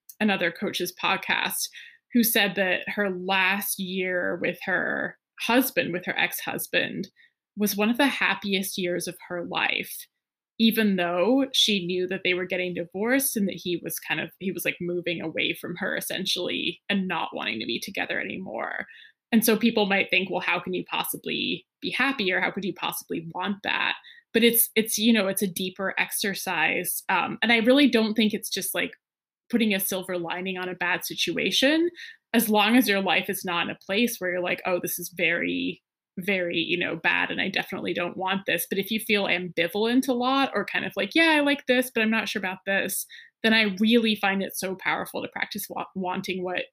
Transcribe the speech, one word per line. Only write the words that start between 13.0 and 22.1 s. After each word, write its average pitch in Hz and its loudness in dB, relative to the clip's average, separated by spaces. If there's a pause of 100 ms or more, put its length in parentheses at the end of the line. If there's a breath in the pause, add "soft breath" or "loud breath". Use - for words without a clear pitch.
and 202 2
that 170 -6
he 175 -2
was 139 -8
kind 156 -4
of, 160 -8
he 180 -4
was, - -8
like, 151 -2
moving 175 -4
away - -2
from 170 -8
her - -2
essentially - -4
and 190 0
not 170 -4
wanting 110 -4
to - -6
be 117 -4
together - -4
anymore. - -8 (480 loud breath)
And 220 6
so 220 4
people 220 2
might 196 2
think, 185 0
"Well, 180 -2
how 180 0
can 185 -6
you 175 -4
possibly 160 -4 (160)
be 180 -6
happy, 247 0